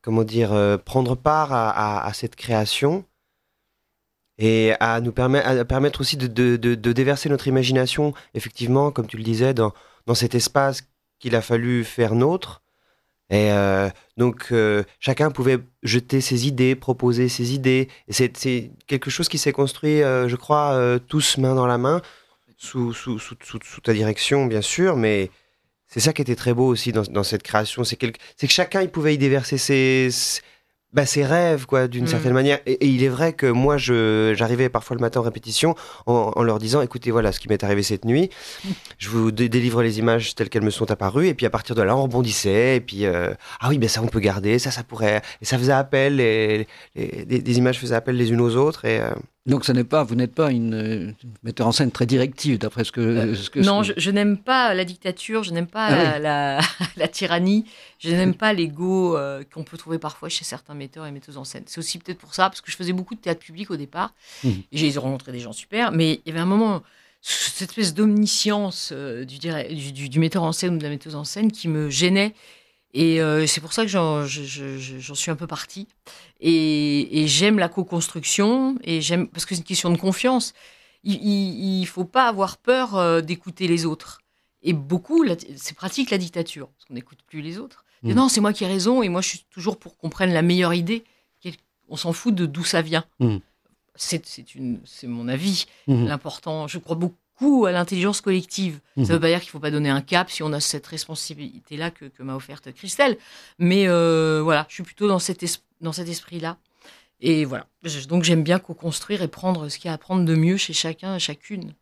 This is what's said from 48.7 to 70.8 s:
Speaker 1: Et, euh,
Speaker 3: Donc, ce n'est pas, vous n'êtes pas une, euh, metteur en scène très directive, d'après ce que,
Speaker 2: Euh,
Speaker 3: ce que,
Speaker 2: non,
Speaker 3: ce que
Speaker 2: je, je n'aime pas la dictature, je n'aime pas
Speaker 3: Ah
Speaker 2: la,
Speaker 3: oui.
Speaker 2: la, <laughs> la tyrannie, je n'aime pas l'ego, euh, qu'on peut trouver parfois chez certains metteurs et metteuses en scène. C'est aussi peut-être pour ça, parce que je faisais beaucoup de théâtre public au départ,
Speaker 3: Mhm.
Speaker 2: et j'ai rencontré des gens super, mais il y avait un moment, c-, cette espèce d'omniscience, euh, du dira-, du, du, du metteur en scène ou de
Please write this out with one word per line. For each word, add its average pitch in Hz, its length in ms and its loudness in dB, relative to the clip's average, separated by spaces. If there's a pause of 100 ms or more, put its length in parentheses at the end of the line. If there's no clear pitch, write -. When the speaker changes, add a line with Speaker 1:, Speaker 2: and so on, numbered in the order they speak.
Speaker 1:
Et, 113 140 2
euh, 110 120 -2 (360)
Speaker 3:
Donc, 131 180 2
ce 139 60 2
n'est 123 140 4
pas, 151 180 2
vous 117 120 -4
n'êtes 120 200 0
pas 151 160 2
une, 117 220 0
euh, 110 380 -4 (300)
metteur 113 260 -4
en 139 40 4
scène 131 180 2
très - 160 0
directive, 131 540 0
d'après 110 240 -4
ce - 80 -4
que, 123 100 -6
Speaker 2:
Euh, 113 340 2
Speaker 3:
ce 101 140 -8
que, - 120 -4
Speaker 2:
non, 202 200 4
Speaker 3:
ce 202 120 -2
que 175 60 -6
Speaker 2:
je, 170 60 -2
je 196 60 0
n'aime 202 260 2
pas 247 360 0
la 185 120 0
dictature, 185 580 -6
je 180 100 -8
n'aime 170 140 -2
pas 214 200 -4
Speaker 3:
Ah - 80 4
Speaker 2:
la, 156 220 2
Speaker 3:
oui. 151 60 -4
Speaker 2:
la, 143 360 0 (200)
<laughs> 175 180 -8
la 160 100 0
tyrannie, 185 580 0 (320)
je 165 120 -8
n'aime 180 260 2
pas 214 180 0
l'ego, 175 640 0
euh, 139 260 -6 (100)
qu'on 160 100 -12
peut 170 140 -18
trouver 165 220 -8
parfois 151 300 -10
chez - 140 -6
certains - 320 -12
metteurs 143 320 -16
et 143 40 -14
metteuses 139 260 -18
en 135 80 -14
scène. - 200 -16
C'est - 140 -14
aussi 160 180 -8
peut-être 175 220 -12
pour - 160 -18
ça, 190 140 2
parce - 120 -12
que - 80 -18
je - 60 -8
faisais 180 180 -4
beaucoup 185 220 -6
de 214 60 -20
théâtre 165 180 -4
public 190 320 -14
au 160 60 -6
départ, 143 360 -8 (300)
Speaker 3:
Mhm. 127 80 2 (200)
Speaker 2:
et 143 60 -8
j'ai 151 220 0
rencontré 131 320 -8
des 123 80 -12
gens 110 140 -14
super, 220 400 -4
mais 160 320 2
il 160 40 -10
y - 20 -10
avait 165 100 -4
un 175 40 -2
moment, 202 380 2 (380)
c-, - 340 -4
cette 185 140 -8
espèce 190 240 -2
d'omniscience, 208 1000 0
euh, 135 300 -10
du 131 160 -14
dira-, 156 240 -6
du, 143 300 -10
du, 139 160 -10
du 139 100 0
metteur 165 240 0
en 160 80 0
scène 175 240 -2
ou - 20 -4
de 151 60 -6